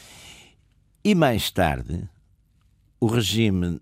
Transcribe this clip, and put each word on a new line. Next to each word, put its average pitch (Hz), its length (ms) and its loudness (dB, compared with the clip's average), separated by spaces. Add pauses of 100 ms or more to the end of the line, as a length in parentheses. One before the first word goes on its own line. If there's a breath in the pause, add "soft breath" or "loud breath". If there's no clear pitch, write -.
(1040 loud breath)
E 208 100 4
mais 135 380 2
tarde, 78 560 -2 (960)
o 117 60 2
regime 101 760 0